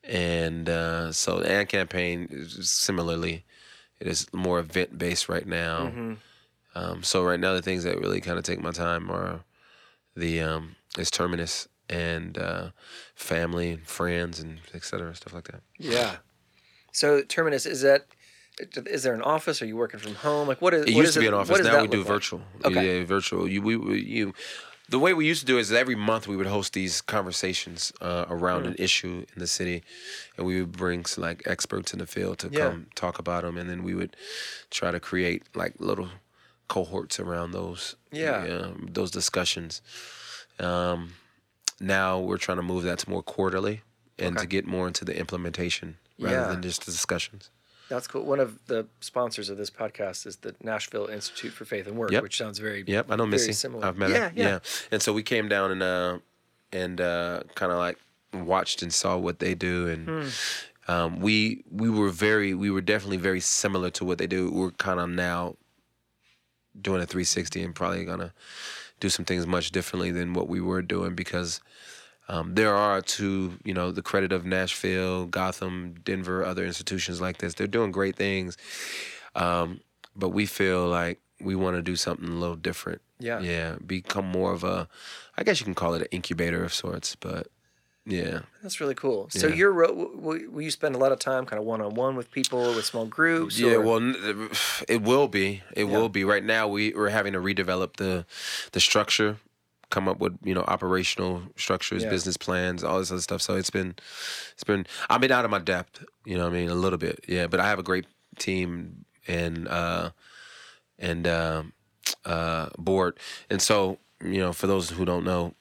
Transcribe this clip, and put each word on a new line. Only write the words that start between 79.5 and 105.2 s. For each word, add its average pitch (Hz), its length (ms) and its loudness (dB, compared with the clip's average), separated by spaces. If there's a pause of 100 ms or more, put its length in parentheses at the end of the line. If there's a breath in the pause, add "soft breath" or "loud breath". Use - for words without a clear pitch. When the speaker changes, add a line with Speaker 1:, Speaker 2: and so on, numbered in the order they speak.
Speaker 1:
but 95 140 0
we 101 160 2
feel 92 400 2
like 87 340 0 (200)
we 95 140 -2
wanna 92 280 0
do 90 140 -2
something 87 320 -4
a 85 40 -4
little 85 240 -2
different. - 460 -6 (160)
Speaker 2:
Yeah. 117 220 -4
Speaker 1:
Yeah, 85 440 -2
become 95 420 -2
more 92 260 2
of 90 120 -4
a, 90 240 -2 (480 loud breath)
I 170 80 -2
guess 208 160 4
you - 40 -8
can 95 100 -2
call 85 200 0
it 82 80 0
an - 80 -4
incubator 87 540 -2
of 85 80 -4
sorts, - 440 -6
but 90 320 -8 (560)
yeah. 87 360 -2 (220)
Speaker 2:
That's 196 180 -8
really 139 160 -2
cool. 110 340 0
So 180 160 2
Speaker 1:
Yeah. 160 80 4
Speaker 2:
you're 190 180 6
ro-, 170 160 6
w-, - 280 -2
w-, 160 340 -6
will 151 120 -6
you 156 100 -4
spend 143 240 0
a - 20 -2
lot 135 140 6
of 131 80 2
time 131 260 0
kinda 107 160 -4
one-on-one 113 540 0
with 120 160 -8
people, 123 420 2
with 110 100 0
small 113 220 -2
groups, 160 540 2
Speaker 1:
Yeah, 120 140 8
Speaker 2:
or? 113 60 8
Speaker 1:
well, 113 180 4
n-, 107 520 -2 (380 loud breath)
it 113 140 4
will 131 260 6
be. 98 340 0 (140)
It 107 100 2
Speaker 2:
Yeah. 101 100 0
Speaker 1:
will 110 120 4
be. 98 160 0
Right 101 200 4
now, 110 220 4
we, 104 280 2
we're 101 160 2
having 101 240 2
to 92 40 0
redevelop 92 580 0
the, 92 300 0 (460 loud breath)
the 95 80 0
structure 107 560 4 (560)
come 95 160 2
up 95 100 0
with, 90 240 0
you 92 120 0
know, 90 80 2
operational 92 800 0 (140)
structures, 98 460 0
Speaker 2:
Yeah. 110 80 0
Speaker 1:
business 92 280 0
plans, 90 440 0
all 82 160 2
this 92 140 -2
other 92 80 -2
stuff. 92 220 -2
So 101 120 0
it's 95 160 0
been, 92 240 -2 (600 loud breath)
it's - 100 -14
been, 98 220 2 (240 loud breath)
I've 120 100 6